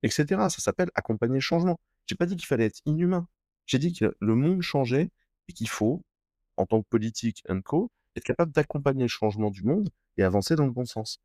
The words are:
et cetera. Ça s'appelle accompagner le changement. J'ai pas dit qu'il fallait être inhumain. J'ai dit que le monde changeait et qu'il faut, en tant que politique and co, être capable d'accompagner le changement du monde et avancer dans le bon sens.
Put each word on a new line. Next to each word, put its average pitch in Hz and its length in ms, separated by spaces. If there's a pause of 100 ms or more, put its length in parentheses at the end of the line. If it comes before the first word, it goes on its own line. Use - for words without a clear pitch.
et 127 60
cetera. 190 400
Ça - 120
s'appelle 175 340
accompagner 117 400
le 135 60
changement. 170 380 (280)
J'ai - 80
pas 170 100
dit 180 120
qu'il 160 100
fallait 113 200
être - 200
inhumain. 175 400 (400)
J'ai 131 120
dit 170 140
que - 280
le 110 140
monde 170 280
changeait 139 480 (380)
et - 40
qu'il 113 160
faut, 113 340 (540)
en 98 100
tant 110 140
que 104 80
politique 113 600
and 95 140
co, 196 280 (260)
être - 80
capable 165 280
d'accompagner 139 500
le 120 60
changement 107 420
du 98 140
monde 180 260 (260)
et 101 60
avancer 98 340
dans 147 100
le 127 60
bon 123 140
sens. - 380